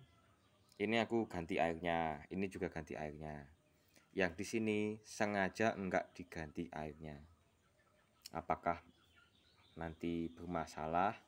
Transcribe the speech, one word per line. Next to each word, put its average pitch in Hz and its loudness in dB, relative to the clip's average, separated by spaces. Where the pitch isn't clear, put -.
ini 110 4
aku 113 2
ganti 85 0
airnya, 82 2
ini 95 0
juga 92 -4
ganti 78 -6
airnya. 76 -8
Yang 90 4
di 92 -6
sini 110 2
sengaja 104 2
enggak 92 2
diganti 82 -6
airnya. 76 -8
Apakah 85 -2
nanti 82 -2
bermasalah 85 0